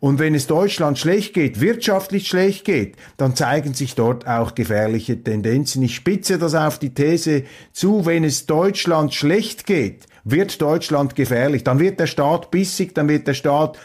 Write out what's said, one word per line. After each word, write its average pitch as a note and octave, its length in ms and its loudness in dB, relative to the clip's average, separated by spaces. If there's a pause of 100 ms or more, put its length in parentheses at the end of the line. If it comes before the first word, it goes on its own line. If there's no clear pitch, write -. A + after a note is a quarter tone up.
Und C#3 180 2
wenn D#3 160 2
es C3 120 -2
Deutschland D#3+ 520 0
schlecht G3 340 0
geht, C3+ 300 0
wirtschaftlich G3 640 -2
schlecht F#3+ 380 0
geht, B2+ 300 -2 (200)
dann C3 180 0
zeigen C#3+ 380 0
sich C3 220 -6
dort A#2+ 320 0
auch A#2 280 -2
gefährliche A2 680 -2
Tendenzen. A#2 600 -2
Ich A#2+ 120 0
spitze F#3 420 -2
das D#3+ 180 0
auf D#3 240 0
die C#3 140 -6
These D3+ 520 0 (280)
zu, G3+ 320 2
wenn E3 200 2
es C#3+ 200 -2
Deutschland E3 720 0
schlecht G3 520 0
geht, C#3 400 -2 (180)
wird E3+ 360 0
Deutschland D3 540 0
gefährlich, B2+ 480 0
dann C3 160 2
wird F#3 220 2
der D#3 80 0
Staat E3 420 -2
bissig, F#3 460 -2
dann D3 120 2
wird D3+ 200 2
der C#3 60 0
Staat D3+ 500 0